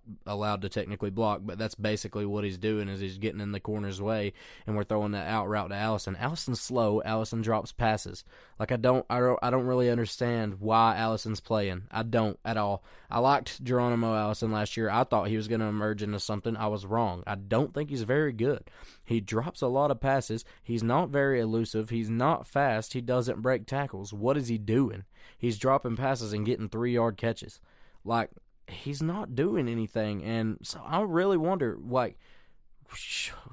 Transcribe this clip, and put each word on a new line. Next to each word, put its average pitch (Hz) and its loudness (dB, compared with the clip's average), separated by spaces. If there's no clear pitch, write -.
allowed 104 -2
to 98 -4
technically 104 -4
block, 104 0
but 101 -8
that's 110 -4
basically 107 -2
what 101 -2
he's 95 -4
doing, 107 0
is 98 -6
he's 95 -6
getting 104 -4
in 101 -4
the 101 -4
corner's 101 -6
way, 104 0
and 107 -2
we're 101 0
throwing 104 0
that 92 -4
out 104 0
route 101 -2
to 101 -4
Allison. 104 -2
Allison's 127 -4
slow. 110 2
Allison 110 -2
drops 110 0
passes. 110 -2
Like, 110 -2
I 123 2
don't, 127 4
I 123 2
don't, 123 6
I 123 0
don't 127 2
really 127 4
understand 117 0
why 113 6
Allison's 110 -2
playing. 101 -2
I 113 -2
don't 110 0
at 113 -2
all. 101 0
I 113 0
liked 135 2
Geronimo 120 2
Allison 107 0
last 107 -2
year. 110 0
I 113 4
thought 104 2
he 110 0
was 107 -2
gonna 113 0
emerge 107 -2
into 104 -2
something. 110 -4
I 107 -2
was 104 -4
wrong. 98 0
I 101 -4
don't 104 0
think 147 -4
he's 131 -4
very 139 2
good. 120 0
He 117 0
drops 113 -2
a 135 2
lot 139 2
of 120 -2
passes. 135 0
He's 113 -2
not 135 4
very 139 4
elusive. 110 0
He's 113 -2
not 123 2
fast. 123 0
He 127 -4
doesn't 120 0
break 123 2
tackles. 107 -6
What 117 2
is 131 0
he 117 0
doing? 107 2
He's 117 0
dropping 127 2
passes 123 -2
and 104 -2
getting 110 0
three-yard 117 2
catches. - -4
Like, 113 0
he's 143 -10
not 165 -4
doing 156 0
anything, 110 -2
and 110 -2
so - -10
I 170 0
really 185 4
wonder, 156 0
like, 120 0
sh-, - -6